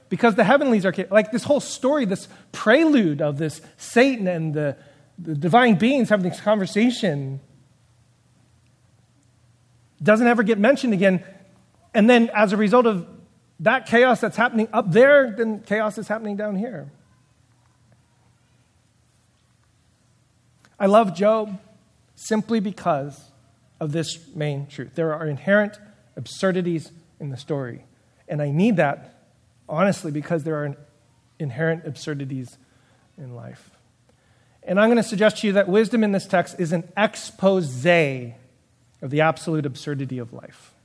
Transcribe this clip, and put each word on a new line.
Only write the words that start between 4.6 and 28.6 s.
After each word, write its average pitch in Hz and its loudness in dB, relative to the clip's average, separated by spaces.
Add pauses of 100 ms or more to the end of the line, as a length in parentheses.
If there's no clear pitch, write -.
the 160 -8
divine 196 4
beings 233 0
having 185 0
this - -10
conversation 190 -2 (2500)
doesn't 214 2
ever 240 2
get 214 0
mentioned 233 2
again. 185 0 (680)
And 220 4
then 233 4
as 208 2
a 214 0
result 220 4
of 196 0 (520)
that 233 0
chaos 240 4
that's 208 -4
happening 226 0
up 214 0
there, 262 6
then 220 -4
chaos 214 -4
is 208 -10
happening 214 -6
down 208 -6
here. 185 -8 (3750)
I 208 2
love 202 4
Job 208 0 (540)
simply 220 -2
because 156 -4 (600)
of 156 -6
this 160 -6
main 147 -6
truth. - -14
There 160 -2
are 160 -6
inherent 202 -2 (400)
absurdities 175 -4 (260)
in 143 -10
the 135 -10
story. 131 -8 (440)
And 147 -6
I 147 -4
need 185 2